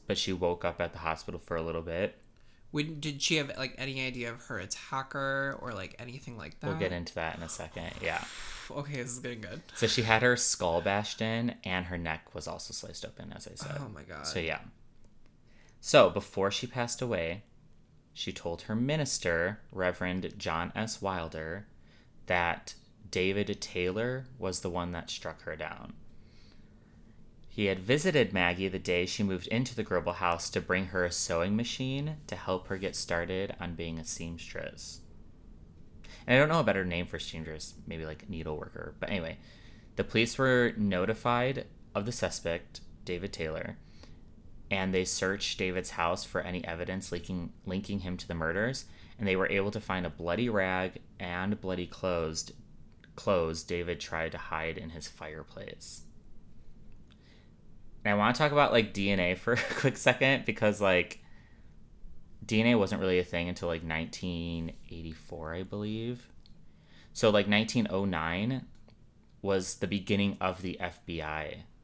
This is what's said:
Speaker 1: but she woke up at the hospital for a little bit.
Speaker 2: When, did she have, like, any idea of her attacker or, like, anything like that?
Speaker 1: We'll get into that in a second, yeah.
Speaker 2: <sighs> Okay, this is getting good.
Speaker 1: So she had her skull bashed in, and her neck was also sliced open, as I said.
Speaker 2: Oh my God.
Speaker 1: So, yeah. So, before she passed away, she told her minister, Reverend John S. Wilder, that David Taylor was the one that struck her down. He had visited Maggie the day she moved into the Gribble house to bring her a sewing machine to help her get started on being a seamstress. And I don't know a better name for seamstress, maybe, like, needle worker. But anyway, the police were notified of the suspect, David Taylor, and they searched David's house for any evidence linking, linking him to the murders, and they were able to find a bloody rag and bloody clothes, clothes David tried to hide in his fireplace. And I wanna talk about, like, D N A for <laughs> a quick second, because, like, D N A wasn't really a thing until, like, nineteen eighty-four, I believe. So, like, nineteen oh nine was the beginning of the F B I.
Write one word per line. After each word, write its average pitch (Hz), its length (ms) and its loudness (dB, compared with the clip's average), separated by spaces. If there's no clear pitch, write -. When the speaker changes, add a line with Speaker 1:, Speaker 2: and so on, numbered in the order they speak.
Speaker 1:
but 98 120 0
she - 140 0
woke 87 320 2
up 87 160 0
at 82 120 -2
the - 60 -12
hospital 80 420 -4
for - 160 -4
a 82 60 0
little 82 200 -2
bit. 85 360 -2
Speaker 2:
When, 151 300 -2
did 143 220 -4
she 165 140 2
have, 139 200 0
like, 131 220 -6
any 135 280 -4
idea 120 240 -4
of 117 120 -10
her 117 160 -6
attacker 135 1040 -4
or, 120 100 -6
like, 95 260 -8
anything 123 380 -12
like - 240 -10
that? 147 60 -4
Speaker 1:
We'll - 120 -2
get 95 140 0
into 87 220 -6
that 80 220 -2
in 82 60 -8
a 80 60 -8
second, 82 420 -8
yeah. 82 260 0
Speaker 2:
<sighs> - 60 -10
Okay, 139 300 -6
this 120 120 -6
is 123 80 -6
getting 120 200 -6
good. 104 220 -10
Speaker 1:
So 113 100 2
she 117 160 4
had 110 180 6
her 123 160 8
skull 85 460 4
bashed 101 400 0
in, 117 320 0
and 92 220 -2
her 90 100 -4
neck 80 380 -4
was 78 120 -8
also - 280 -8
sliced - 280 -10
open, - 320 -12
as - 140 -12
I - 60 -16
said. 143 260 -8
Speaker 2:
Oh 131 80 -8
my 85 140 -14
God. 76 240 -10
Speaker 1:
So, 90 140 -2
yeah. 80 180 -2
So, 113 300 10
before 98 400 0
she 123 160 -4
passed 120 340 -2
away, 95 440 -2
she - 180 -6
told 85 320 -6
her 107 120 -4
minister, 110 840 0
Reverend 90 640 0
John 85 380 -2
S. 110 260 -4
Wilder, 85 680 -4
that 87 480 2
David 98 520 2
Taylor 113 640 -2
was 92 220 -2
the 95 80 -2
one 87 240 -2
that 82 160 -6
struck - 360 -8
her 80 120 -6
down. - 380 -8
He 107 180 0
had 95 140 2
visited 131 540 4
Maggie 90 340 4
the 92 100 -2
day 90 280 2
she - 160 0
moved 92 240 0
into 123 280 0
the 110 80 -2
Gribble 87 300 2
house 87 380 2
to 98 100 0
bring 92 260 0
her 90 200 2
a 87 40 2
sewing 90 460 2
machine 135 600 -2
to - 100 -6
help 92 320 -2
her 98 80 -2
get 92 180 -2
started 92 640 -2
on 85 160 -4
being 82 240 -4
a 80 60 -8
seamstress. - 960 -8
And 123 100 6
I - 20 10
don't 151 120 8
know 165 100 6
a 131 40 4
better 95 200 4
name 87 220 0
for - 120 -6
seamstress, 78 560 -8
maybe, 80 180 -6
like, 78 240 -10
needle 78 300 -4
worker. 80 420 -10
But - 80 -2
anyway, 82 300 -2
the 98 80 2
police 117 320 4
were 127 400 6
notified 110 920 2
of 101 100 0
the 120 80 -4
suspect, - 680 -2
David 90 280 -4
Taylor, 80 460 -4
and 95 220 2
they 92 140 4
searched - 520 0
David's 92 320 0
house 87 340 0
for 90 180 -2
any 90 240 -4
evidence 90 440 -4
linking, 87 440 -4
linking 98 360 -2
him 90 180 -4
to - 100 -10
the 85 60 -2
murders, 92 500 0
and 101 80 -2
they 92 100 6
were 92 140 4
able 98 200 2
to 107 100 -2
find 92 240 0
a 85 60 -2
bloody 87 400 2
rag 92 500 2
and 92 400 0
bloody 90 280 -2
clothes, 82 640 0
clothes 82 460 2
David 85 360 -2
tried 82 340 -2
to - 60 -8
hide 80 380 -4
in 80 140 -8
his 87 180 -10
fireplace. - 920 -12
And 104 80 4
I 101 60 6
wanna 110 160 6
talk 147 180 4
about, 147 200 6
like, 107 200 6
D 98 180 2
N 98 80 4
A 90 160 4
for - 180 0
<laughs> - 20 6
a - 20 2
quick - 400 2
second, 131 480 4
because, 104 380 4
like, 90 380 6
D 110 140 6
N 117 80 8
A 123 80 8
wasn't 98 240 4
really 92 180 6
a 90 60 6
thing 85 240 0
until, 90 200 -2
like, 82 140 0
nineteen 82 920 -4
eighty-four, 80 640 -8
I 92 100 -4
believe. 110 640 -4
So, - 160 6
like, 104 200 8
nineteen 107 420 4
oh 98 140 2
nine 95 640 0
was 95 340 2
the - 100 -2
beginning 101 540 2
of 90 220 0
the 90 180 -4
F 87 240 -6
B 82 160 -4
I. 78 440 -6